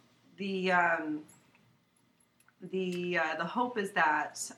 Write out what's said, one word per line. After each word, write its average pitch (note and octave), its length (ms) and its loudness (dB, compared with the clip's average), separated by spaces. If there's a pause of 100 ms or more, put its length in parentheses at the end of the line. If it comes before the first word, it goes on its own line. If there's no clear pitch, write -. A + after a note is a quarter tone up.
(380)
the, F#3+ 340 0
um, E3 480 2 (1500)
the, F3+ 460 -2
uh, D#3+ 200 0
the E3 60 -2
hope A#3+ 340 0
is G3 140 -2
that, D3+ 480 2 (180)